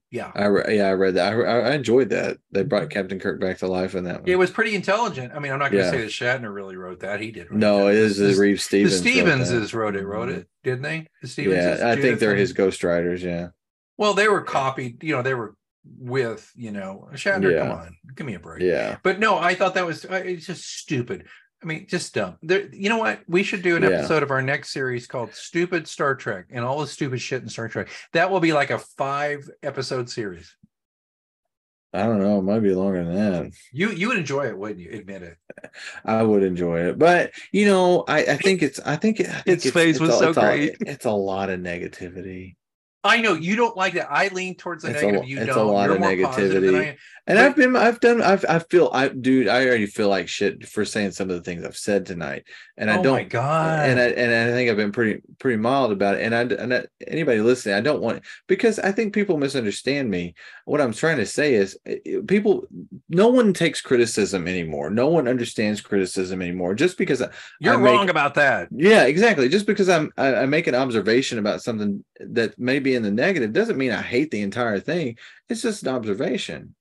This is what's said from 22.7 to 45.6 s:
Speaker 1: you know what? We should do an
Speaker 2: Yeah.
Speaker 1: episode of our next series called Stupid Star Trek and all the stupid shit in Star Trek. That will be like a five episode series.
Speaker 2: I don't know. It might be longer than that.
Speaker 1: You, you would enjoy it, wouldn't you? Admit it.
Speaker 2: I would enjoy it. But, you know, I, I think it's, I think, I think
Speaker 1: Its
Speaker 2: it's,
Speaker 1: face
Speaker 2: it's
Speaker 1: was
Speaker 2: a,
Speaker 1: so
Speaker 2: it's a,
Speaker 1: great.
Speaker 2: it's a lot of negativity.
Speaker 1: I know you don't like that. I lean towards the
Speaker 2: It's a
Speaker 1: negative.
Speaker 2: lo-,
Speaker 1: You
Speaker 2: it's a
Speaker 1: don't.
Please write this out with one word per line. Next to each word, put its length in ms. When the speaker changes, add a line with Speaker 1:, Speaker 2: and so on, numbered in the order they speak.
Speaker 1:
you 160
know 80
what? 280
We 160
should 200
do 160
an 60
Speaker 2:
Yeah. 80
Speaker 1:
episode 300
of 100
our 100
next 320
series 340
called 260
Stupid 540
Star 260
Trek 380
and 140
all 160
the 60
stupid 340
shit 200
in 60
Star 220
Trek. 180
That 180
will 120
be 100
like 180
a 100
five 680
episode 460
series. 440
Speaker 2:
I 100
don't 140
know. 200
It 40
might 180
be 120
longer 300
than 120
that. 360
Speaker 1:
You, 200
you 160
would 100
enjoy 300
it, 100
wouldn't 220
you? 120
Admit 300
it. 160
Speaker 2:
I 200
would 180
enjoy 460
it. 100
But, 340
you 160
know, 400
I, 140
I 160
think 260
it's, 160
I 160
think, 260
I 40
think 220
Speaker 1:
Its 180
Speaker 2:
it's, 80
Speaker 1:
face 240
Speaker 2:
it's 20
Speaker 1:
was 100
Speaker 2:
a, 80
Speaker 1:
so 120
Speaker 2:
it's 80
a, 40
Speaker 1:
great. 400
Speaker 2:
it's 240
a 60
lot 400
of 80
negativity. 960
Speaker 1:
I 140
know 140
you 240
don't 180
like 200
that. 140
I 200
lean 260
towards 280
the 80
Speaker 2:
It's 100
a 40
Speaker 1:
negative. 180
Speaker 2:
lo-, 40
Speaker 1:
You 140
Speaker 2:
it's 100
a 40
Speaker 1:
don't. 120